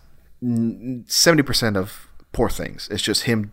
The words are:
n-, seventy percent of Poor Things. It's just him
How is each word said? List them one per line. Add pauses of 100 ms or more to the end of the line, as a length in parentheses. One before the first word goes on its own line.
(420)
n-,
seventy
percent
of (240)
Poor
Things.
It's
just
him